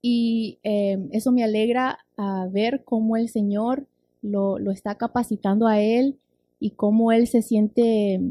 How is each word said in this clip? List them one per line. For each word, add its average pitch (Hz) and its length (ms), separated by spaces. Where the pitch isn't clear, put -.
Y, 233 600
em, 196 500
eso 226 200
me 247 100
alegra, 226 560
ah, 190 340
ver 233 340
cómo 226 320
el 226 120
Señor 220 580
lo, 196 380
lo 202 100
está 202 260
capacitando 226 720
a 214 140
él 240 380
y 208 120
cómo 220 400
él 233 140
se 233 160
siente 214 760